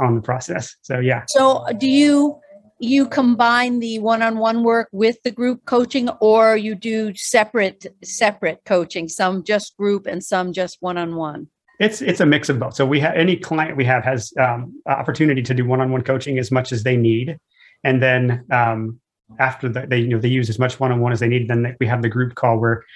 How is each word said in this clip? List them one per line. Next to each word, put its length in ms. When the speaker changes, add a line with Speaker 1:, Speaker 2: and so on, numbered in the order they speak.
Speaker 1:
on 140
the 60
process. 600
So, 180
yeah. 280
Speaker 2:
So 380
do 100
you 520
you 280
combine 720
the 200
one-on-one 640
work 280
with 320
the 80
group 340
coaching, 440
or 380
you 180
do 400
separate, 720
separate 640
coaching, 420
some 360
just 340
group 300
and 160
some 280
just 300
one-on-one? 640
Speaker 1:
It's, 220
it's 180
a 60
mix 240
of 100
both. 160
So 100
we 140
ha-, 160
any 220
client 400
we 80
have 180
has, 360
um, 480
opportunity 540
to 120
do 120
one-on-one 380
coaching 340
as 140
much 200
as 120
they 140
need. 400
And 180
then, 500
um, 480
after 300
the, 180
they, 120
you 100
know, 100
they 100
use 200
as 100
much 200
one-on-one 320
as 80
they 80
need, 200
then 320
we 80
have 140
the 80
group 260
call 240
where 240